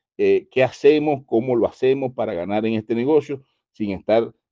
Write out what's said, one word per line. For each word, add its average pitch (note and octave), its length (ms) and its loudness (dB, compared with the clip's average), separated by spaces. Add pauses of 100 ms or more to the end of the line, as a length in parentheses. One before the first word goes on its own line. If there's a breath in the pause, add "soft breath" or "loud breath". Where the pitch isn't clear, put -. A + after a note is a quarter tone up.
(160)
eh, G2 340 0
qué C3 120 0
hacemos, D3 640 2
cómo B2 280 0
lo G#2+ 120 2
hacemos C3 480 -2
para A2 180 -6
ganar G2 320 -4
en A2+ 100 -2
este G#2+ 200 -4
negocio, C#3 480 -2 (300)
sin G#2 180 -6
estar A2 420 -2 (200)